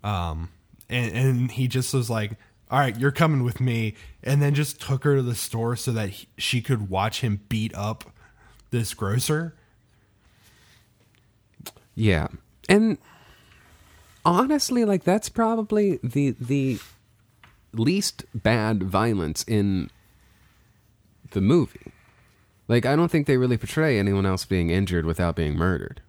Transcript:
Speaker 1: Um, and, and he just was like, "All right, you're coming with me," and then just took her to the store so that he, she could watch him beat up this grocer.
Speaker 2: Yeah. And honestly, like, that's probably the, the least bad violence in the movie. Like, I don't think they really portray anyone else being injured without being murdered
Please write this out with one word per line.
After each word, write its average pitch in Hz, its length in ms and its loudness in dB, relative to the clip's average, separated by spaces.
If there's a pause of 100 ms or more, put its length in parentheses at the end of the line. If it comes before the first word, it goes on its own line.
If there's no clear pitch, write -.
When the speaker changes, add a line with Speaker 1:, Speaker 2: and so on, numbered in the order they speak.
Speaker 1:
Um, 87 460 -4 (400)
and, 120 240 -2
and 127 380 0
he 127 180 -2
just 123 240 -4
was 123 160 -2
like, 107 220 -2 (400)
"All 127 80 2
right, 127 200 2
you're 139 120 2
coming 151 320 2
with 120 180 -2
me," 117 340 0 (280)
and 143 180 2
then 143 140 2
just 147 260 -2
took 135 240 -4
her 143 120 4
to 135 60 2
the 120 120 -2
store 117 420 -4
so 123 160 -4
that 107 160 -2
he, - 200 -14 (100)
she - 240 -2
could 107 260 -2
watch 95 320 -2
him 104 200 -2 (100)
beat 110 240 -2
up 104 300 -6 (680)
this 113 240 -2
grocer. 151 580 -2 (2500)
Speaker 2:
Yeah. 92 340 2 (400)
And 214 300 4 (1300)
honestly, 240 600 2
like, 202 200 0
that's 202 240 0
probably 214 720 0
the, 135 380 0
the 131 380 -2 (960)
least 147 520 0 (100)
bad 110 500 2
violence 95 640 0
in 101 440 0 (1400)
the 98 80 -2
movie. 127 520 0 (760)
Like, 120 160 2
I 139 120 2
don't 170 140 4
think 151 160 0
they 135 120 4
really 123 180 2
portray 147 420 0
anyone 98 280 2
else 92 180 0
being 87 260 0
injured 90 360 0
without 85 280 0
being 76 220 0
murdered 82 520 -2